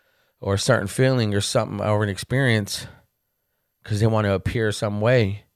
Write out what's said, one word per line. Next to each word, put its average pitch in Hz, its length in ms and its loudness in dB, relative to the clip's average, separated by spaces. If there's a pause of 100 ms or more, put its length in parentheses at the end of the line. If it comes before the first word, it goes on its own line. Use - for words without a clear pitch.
(400)
or 98 140 -2
a 101 60 0
certain 107 280 2
feeling 123 460 0
or 101 80 2
something 104 400 -2
or 104 220 2
an 101 60 0
experience 113 800 -2 (960)
'cause 107 160 -4
they 110 80 4
wanna 107 260 2
appear 107 380 -2
some 104 300 -4
way 107 440 2 (100)